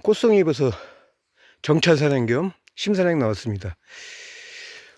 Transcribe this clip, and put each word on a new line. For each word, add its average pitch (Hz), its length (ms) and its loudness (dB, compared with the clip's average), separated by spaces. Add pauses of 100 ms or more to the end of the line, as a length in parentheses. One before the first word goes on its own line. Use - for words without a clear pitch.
꽃송이 214 400 4
버섯 139 300 0 (880)
정찰 160 340 2
산행 139 300 2
겸 139 260 0 (240)
심산행 180 420 0
나왔습니다. 104 600 -4 (1200)